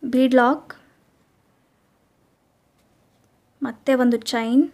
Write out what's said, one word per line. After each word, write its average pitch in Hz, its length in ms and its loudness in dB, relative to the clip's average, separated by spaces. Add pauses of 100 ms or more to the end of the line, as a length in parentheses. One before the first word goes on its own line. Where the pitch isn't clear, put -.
ಬೀಡ್ 254 360 0
ಲಾಕ್, 254 320 0 (3000)
ಮತ್ತೆ 254 340 -6
ಒಂದು 240 220 0 (140)
ಚೈನ್. 240 320 2 (100)